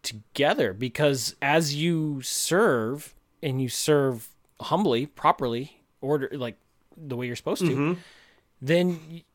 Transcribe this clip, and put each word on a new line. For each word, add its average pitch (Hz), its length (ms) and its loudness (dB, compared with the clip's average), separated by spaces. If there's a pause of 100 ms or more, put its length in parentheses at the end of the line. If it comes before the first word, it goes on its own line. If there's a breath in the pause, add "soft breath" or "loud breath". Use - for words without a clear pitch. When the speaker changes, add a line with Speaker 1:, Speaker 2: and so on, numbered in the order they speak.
Speaker 1:
together 139 680 0
because 131 680 -2
as 147 340 2
you 156 480 -2
serve 143 920 0 (280)
and 135 200 -2
you 127 60 0
serve 135 600 2 (320)
humbly, 135 460 2
properly, 135 720 0 (200)
order, 139 320 0
like, 123 240 -6 (400)
the 143 200 -8
way 123 100 -4
you're 120 100 -6
supposed - 280 -4
to, 165 80 4
Speaker 2:
Mm-hmm. 151 280 0 (600 loud breath)
Speaker 1:
then 170 400 2 (100)
y-, 165 140 -16 (100)